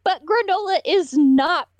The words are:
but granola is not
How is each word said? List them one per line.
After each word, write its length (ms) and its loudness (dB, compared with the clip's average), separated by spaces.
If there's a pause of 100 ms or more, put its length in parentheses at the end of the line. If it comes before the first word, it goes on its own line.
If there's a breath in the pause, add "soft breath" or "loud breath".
but 200 -4
granola 640 -2
is 320 0
not 500 2 (120)